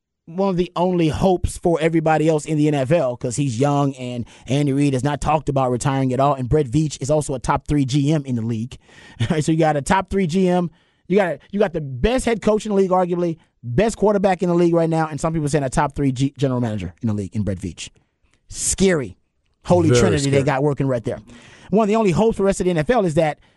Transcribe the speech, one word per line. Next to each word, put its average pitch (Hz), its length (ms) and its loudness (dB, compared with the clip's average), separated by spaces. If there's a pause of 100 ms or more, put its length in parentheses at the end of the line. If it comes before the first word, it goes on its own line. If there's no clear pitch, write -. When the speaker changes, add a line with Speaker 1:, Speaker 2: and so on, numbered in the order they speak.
(260)
Speaker 1:
one 190 240 -2
of 185 80 -2
the 175 180 -2
only 175 340 0
hopes - 480 0
for 165 240 0
everybody 160 480 2
else 151 160 0
in 156 100 -4
the 151 120 2
N 147 80 0
F 135 160 0
L, 135 260 0
'cause 123 180 -6
he's 135 240 -2
young 143 360 0
and 123 320 -10 (180)
Andy 143 280 0
Reid 143 200 2
has 127 100 -2
not 147 180 -2
talked 151 280 -2
about 135 220 0
retiring 135 420 0
at 127 60 -4
all, 139 160 4
and 131 120 -6
Brett 147 200 2
Veach 147 340 -2
is 123 80 -8
also 151 240 0
a 127 60 -6
top 143 280 -2
three 147 160 2
G 139 300 0
M 151 120 0
in 131 100 -4
the 113 80 -4
league. 117 340 -6 (220)
<laughs> - 220 -12
All 117 100 -2
right, 156 120 0
so 165 80 0
you 160 60 0
got 156 180 2
a 143 60 -2
top 190 300 -2
three 196 160 0
G 185 200 0
M, 180 220 0 (380)
you 180 100 2
got 180 160 0
a, 139 60 -10 (120)
you 196 80 -4
got 196 140 0
the 165 80 -4
best 147 440 -2
head 226 180 -2
coach 214 240 0
in - 20 -6
the 208 60 0
league, 196 160 2
arguably, 175 460 0 (260)
best 123 340 0
quarterback 196 460 2
in 180 60 0
the 170 60 2
league 170 200 4
right 165 140 2
now, 160 180 0
and 156 120 -8
some 160 140 -2
people 156 160 -2
saying 143 140 0
a 135 60 -2
top 147 260 -2
three 139 160 0
G-, 131 260 -2
general 127 240 0
manager 107 400 -6
in 117 60 -2
the 110 80 0
league 101 200 -8
in 110 60 -2
Brett 95 160 -4
Veach. 87 320 -12 (600)
Scary. 165 680 0 (480)
Holy 180 240 4
Speaker 2:
Very 123 100 6
Speaker 1:
Trinity 147 260 2
they 139 120 2
Speaker 2:
scary. 135 60 2
Speaker 1:
got 135 200 0
working 143 240 0
right 123 160 -2
there. 107 160 -6 (520)
One 214 140 4
of - 40 0
the 208 60 2
only 220 160 2
hopes 214 260 2
for 196 60 -2
the - 20 2
rest 196 160 2
of 180 40 0
the 180 60 2
N 175 60 0
F 151 140 -2
L 240 120 2
is 165 120 0
that, 156 240 0 (180)